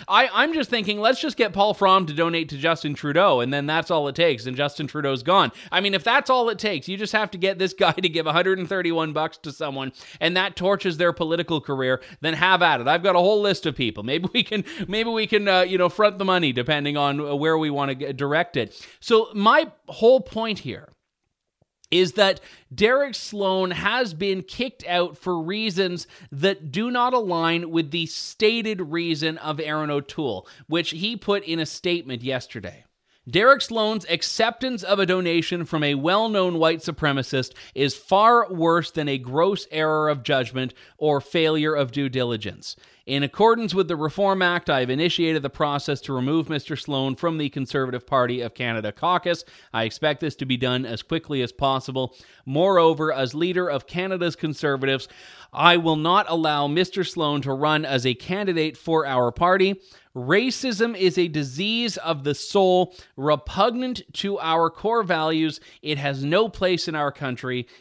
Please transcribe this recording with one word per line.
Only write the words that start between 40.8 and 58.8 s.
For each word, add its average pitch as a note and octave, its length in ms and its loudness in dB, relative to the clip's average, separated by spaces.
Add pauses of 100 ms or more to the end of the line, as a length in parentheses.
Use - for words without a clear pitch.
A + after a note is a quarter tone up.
or D3 240 2
failure D#3 540 0
of C#3 180 0
due C#3 160 -2
diligence. A#2+ 640 -4 (300)
In C#3 180 -2
accordance A3 520 2
with F#3 140 2
the E3+ 80 -2
Reform F#3 460 0
Act, F3 260 0
I C#3 120 2
have B2+ 100 -2
initiated D#3+ 520 0
the C#3 60 -6
process C#3+ 540 -4
to C#3+ 100 -8
remove C#3 380 0
Mister D3 260 -6
Sloan C3+ 400 -4
from E3 220 -2
the D3 100 -2
Conservative C3 580 -4
Party B2 360 0
of A#2 120 -8
Canada A2+ 380 -4
caucus. F3 520 0 (280)
I A2+ 120 -2
expect D3 360 -2
this D#3 160 -4
to C#3 100 -6
be B2+ 120 4
done B2+ 260 0
as A2+ 180 -6
quickly D#3+ 380 -4
as B2 100 -2
possible. C3 640 -2 (300)
Moreover, E3 640 4
as C3 240 -2
leader F3 340 0
of C#3+ 180 -4
Canada's F3+ 500 -4
Conservatives, C3+ 720 -2 (460)
I F3 240 4
will E3 180 2
not E3+ 320 2
allow D#3 380 0
Mister F3 360 -2
Sloan D3 400 -2
to C3+ 100 -4
run D3+ 340 0
as C3 180 0
a C3 80 2
candidate E3 640 -2
for D#3+ 300 0